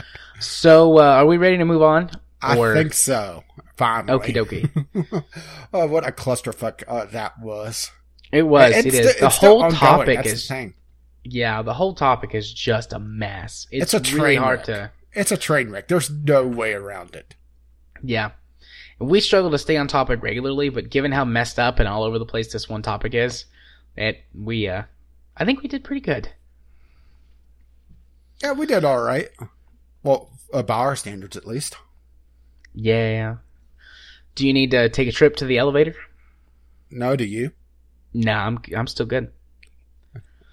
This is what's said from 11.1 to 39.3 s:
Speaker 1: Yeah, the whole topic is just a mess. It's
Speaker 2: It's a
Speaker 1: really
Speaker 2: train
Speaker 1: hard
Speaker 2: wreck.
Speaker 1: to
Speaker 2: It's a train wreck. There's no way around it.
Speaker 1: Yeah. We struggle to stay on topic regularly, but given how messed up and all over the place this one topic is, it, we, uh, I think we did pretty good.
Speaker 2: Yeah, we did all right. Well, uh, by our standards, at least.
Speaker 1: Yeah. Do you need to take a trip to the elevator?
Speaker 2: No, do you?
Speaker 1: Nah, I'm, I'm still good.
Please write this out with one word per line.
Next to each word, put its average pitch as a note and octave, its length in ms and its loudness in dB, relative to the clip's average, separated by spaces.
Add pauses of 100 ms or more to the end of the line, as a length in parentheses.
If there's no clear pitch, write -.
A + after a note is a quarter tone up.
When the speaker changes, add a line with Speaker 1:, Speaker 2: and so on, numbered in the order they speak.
Speaker 1:
Yeah, A#2+ 380 -4
the A2 140 -6
whole F#3 200 -2
topic B2 400 0
is G#2+ 160 -6
just A2 440 -4
a G#2+ 40 -10
mess. G#2 720 -12
It's C#3+ 220 -4
Speaker 2:
It's B2+ 180 0
a C#3 40 -4
Speaker 1:
really D3 220 2
Speaker 2:
train - 20 0
Speaker 1:
hard B2+ 220 0
Speaker 2:
wreck. - 60 -14
Speaker 1:
to G#2 240 -8 (220)
Speaker 2:
It's G3+ 200 -4
a F#3+ 40 -2
train C3+ 320 -2
wreck. G2+ 200 -14
There's E3+ 200 0
no D3 380 2
way A#2 260 -4
around G2 420 -12
it. - 200 -20 (680)
Speaker 1:
Yeah. A2 280 -4 (680)
We D3 180 2
struggle F#3+ 320 2
to D3 80 0
stay D#3 180 -2
on C#3+ 120 -2
topic B2+ 340 -2
regularly, C3+ 460 -4
but A#2+ 200 -8
given C#3 220 -2
how C#3 140 0
messed A#2 340 -2
up A#2+ 220 0
and G#2+ 80 4
all G#2+ 160 -4
over A2+ 160 -4
the A2+ 40 -8
place A2+ 280 -8
this - 160 -10
one G#2+ 140 -10
topic G#2+ 300 -6
is, A#2+ 320 -2 (520)
it, G#2+ 220 -4 (140)
we, G#2+ 360 -6
uh, F#2+ 160 -6 (520)
I - 80 -4
think C4+ 180 -2
we C#4+ 60 -12
did C4+ 140 -10
pretty C#4 180 -10
good. A#2+ 280 -6 (2000)
Speaker 2:
Yeah, C#4+ 120 -4
we D4 140 -4
did G#3 180 0
all C3 180 2
right. B2+ 280 -2 (760)
Well, C#3 260 0 (220)
uh, C3 100 -2
by A2+ 140 -2
our C3 180 0
standards, G2+ 420 -12
at F2+ 80 -14
least. A#2 320 -10 (960)
Speaker 1:
Yeah. A2 640 -2 (1000)
Do C3+ 100 -2
you C3+ 60 2
need C3+ 180 2
to B2 180 4
take B2+ 200 -2
a A2+ 40 -6
trip D3 240 4
to C#3+ 80 -6
the B2+ 140 0
elevator? C#3+ 380 2 (920)
Speaker 2:
No, B2+ 280 -4
do B2 80 -2
you? A2+ 260 -6 (640)
Speaker 1:
Nah, G#2+ 320 -2
I'm, A#2 140 -6 (160)
I'm A#2 100 -4
still - 200 -8
good. A#2+ 260 -6 (1200)